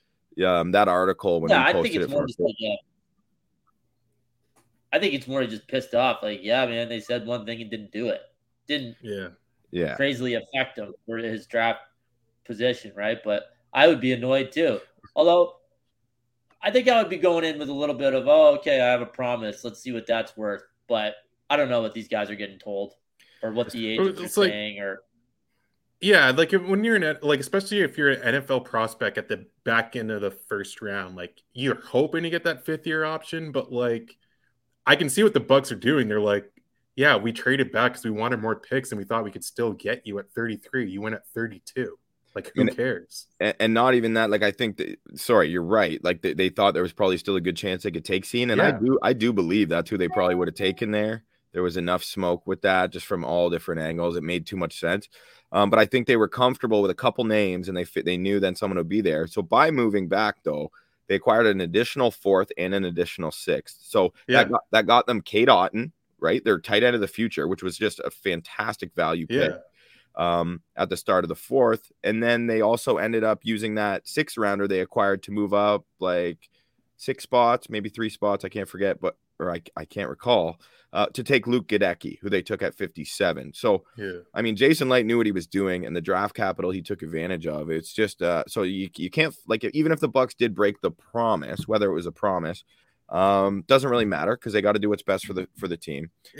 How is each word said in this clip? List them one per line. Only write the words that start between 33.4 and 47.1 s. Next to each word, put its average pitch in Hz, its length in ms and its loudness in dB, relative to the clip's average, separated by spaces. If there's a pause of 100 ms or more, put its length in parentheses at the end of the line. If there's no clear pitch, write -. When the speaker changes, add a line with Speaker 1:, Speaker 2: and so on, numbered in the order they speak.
Speaker 3:
but, 131 180 -6
like, 120 460 -4 (680)
I 143 100 6
can 160 140 0
see 196 120 2
what 214 120 6
the - 80 2
Bucs 135 280 4
are 113 60 -6
doing. 131 320 2
They're 107 100 0
like, 104 320 0 (460)
"Yeah, 135 200 4
we 110 160 -2
traded 131 380 0
back 120 220 2
'cause - 120 -12
we 113 60 -4
wanted 110 300 -4
more 107 160 -4
picks 131 360 -6
and 107 60 -6
we 98 60 -8
thought 113 200 -4
we 104 60 -10
could 92 140 -14
still 117 280 -4
get 90 340 -8
you 101 120 -8
at 98 140 -14
thirty-three. 117 580 -6
You 95 120 -10
went 110 140 -6
at - 120 -16
thirty-two." 113 680 -8 (360)
Like, 98 200 -12
who 131 80 4
Speaker 1:
And 110 140 2
Speaker 3:
cares? 117 500 -6 (140)
Speaker 1:
and, 101 200 0
and 113 140 2
not 123 200 4
even 113 200 2
that. 113 160 2
Like, 104 120 2
I 104 100 2
think 107 260 -4
that, - 200 -8 (180)
sorry, 92 340 4
you're 87 140 -2
right. 90 380 2
Like, 87 200 -2
they, 87 100 0
they 92 160 2
thought 101 260 2
there 90 80 0
was 87 100 -4
probably 92 260 0